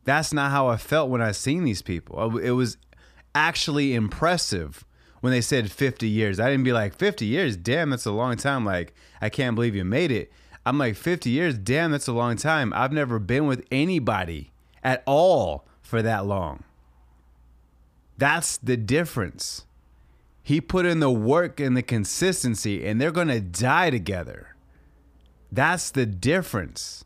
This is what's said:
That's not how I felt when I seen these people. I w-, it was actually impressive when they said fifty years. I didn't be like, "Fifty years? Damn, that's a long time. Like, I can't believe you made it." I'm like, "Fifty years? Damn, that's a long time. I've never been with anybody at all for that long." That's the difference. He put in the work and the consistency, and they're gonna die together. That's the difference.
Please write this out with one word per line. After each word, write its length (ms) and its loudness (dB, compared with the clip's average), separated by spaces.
That's 280 2
not 180 0
how 180 2
I 100 2
felt 320 0
when 100 0
I 120 0
seen 320 -2
these 180 0
people. 360 -6
I 40 -2
w-, 240 -2
it 60 2
was 260 0
actually 580 2
impressive 920 0
when 120 2
they 80 4
said 280 0
fifty 400 -2
years. 300 2
I 100 2
didn't 140 2
be 100 4
like, 220 0
"Fifty 320 0
years? 300 0
Damn, 340 0
that's 160 -4
a 60 -2
long 240 -2
time. 280 -2
Like, 300 -2
I 80 -2
can't 280 -2
believe 180 0
you 100 -2
made 280 0
it." 180 -4
I'm 80 0
like, 200 -2
"Fifty 340 -2
years? 260 0
Damn, 360 0
that's 160 -2
a 40 -2
long 240 0
time. 380 0
I've 180 0
never 260 0
been 280 0
with 240 -2
anybody 800 -2
at 220 0
all 600 4
for 220 -2
that 240 0
long." 360 -4
That's 400 2
the 180 0
difference. 880 -2
He 180 0
put 240 0
in 160 2
the 100 4
work 480 2
and 160 0
the 80 0
consistency, 1040 -2
and 140 0
they're 100 2
gonna 300 0
die 480 2
together. 680 -6
That's 400 0
the 140 2
difference. 1000 -2